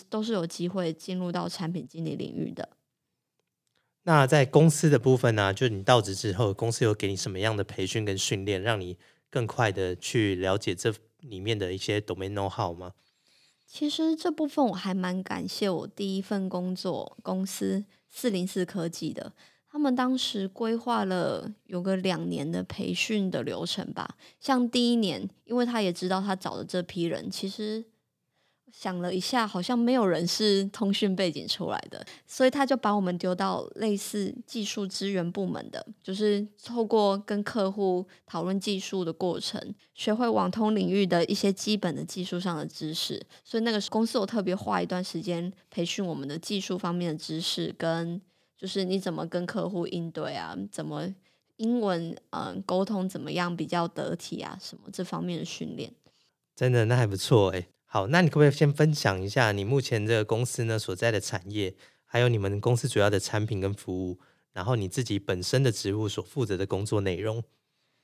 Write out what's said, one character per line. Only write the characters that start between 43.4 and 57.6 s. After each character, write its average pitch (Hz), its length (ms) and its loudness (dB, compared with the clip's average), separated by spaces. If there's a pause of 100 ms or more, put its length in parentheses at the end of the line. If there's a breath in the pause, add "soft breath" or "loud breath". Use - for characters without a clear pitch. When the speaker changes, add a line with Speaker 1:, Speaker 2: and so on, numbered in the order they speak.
Speaker 1:
所 - 160 -4
以 220 40 0
那 233 100 0
个 208 160 2
公 220 160 2
司 233 140 0
有 196 80 0
特 214 160 -2
别 185 120 0
花 196 280 -2
一 - 20 0
段 180 180 -2
时 175 160 -6
间 175 320 -4 (200 soft breath)
培 175 120 -4
训 185 220 -2
我 170 100 -4
们 139 140 -6
的 147 100 -6
技 196 220 -4
术 185 160 -4
方 170 180 -2
面 175 180 -2
的 151 60 -6
知 160 220 -6
识 - 380 -4
跟 170 420 -2 (420)
就 190 60 -8
是 190 160 -2
你 185 120 0
怎 185 160 -2
么 165 140 -4
跟 175 180 -2
客 180 240 -4
户 175 200 -4
应 170 200 -4
对 151 280 -6
啊， 85 200 -8 (140)
怎 156 160 -8
么 151 260 -6 (440)
英 233 240 0
文， 170 360 -2 (140)
嗯， - 320 -6
沟 185 220 2
通 190 240 -2
怎 - 120 -8
么 156 120 -8
样 175 240 -2
比 165 100 -4
较 170 220 0
得 156 260 -4
体 - 260 -8
啊， - 220 -10
什 - 160 -16
么 - 140 -20
这 185 100 -6
方 170 200 -6
面 175 140 -4
的 165 80 -6
训 - 320 -10
练。 - 160 -10 (640)
Speaker 2:
真 127 160 4
的， 120 140 6
那 117 100 4
还 123 100 6
不 101 120 0
错 101 340 6
欸。 92 160 -4 (180)